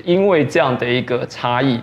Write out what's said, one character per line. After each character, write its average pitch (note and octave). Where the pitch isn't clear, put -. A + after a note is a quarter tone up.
因 F#3+
为 D#3+
这 -
样 C3
的 A#2+
一 B2
个 B2
差 B2
异， B2